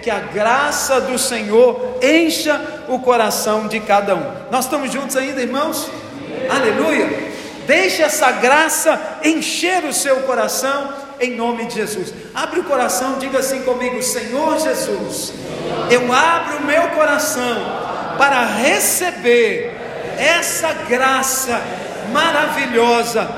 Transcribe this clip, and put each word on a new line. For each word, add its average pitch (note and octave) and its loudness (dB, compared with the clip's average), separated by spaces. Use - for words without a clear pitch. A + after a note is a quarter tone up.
Que A3+ -2
a G3+ -2
graça B3+ 0
do B3+ -2
Senhor A#3 4
encha D#4 2
o B3+ -2
coração A3 2
de A3 -2
cada G3+ 2
um. D#3+ -4
Nós B3 0
estamos C4+ -2
juntos C4+ -4
ainda, C4+ -2
irmãos? C#4 -2
Aleluia! A#3+ 0
Deixe F4 2
essa C#4+ 4
graça D4 2
encher E4 0
o C#4 -4
seu C4+ 2
coração, C4 -2
em B3 -2
nome A#3 -2
de - -8
Jesus. F#3+ -4
Abre D#4 -2
o E4+ -2
coração, B3+ 0
diga C4+ -2
assim C4 -2
comigo: A#3+ -2
"Senhor C4 -2
Jesus, - -2
eu B3 4
abro D#4+ 2
o C#4 -4
meu D#4 2
coração B3 0
para C4 4
receber A#3 2
essa D#4+ 0
graça B3+ 0
maravilhosa. A#3+ 2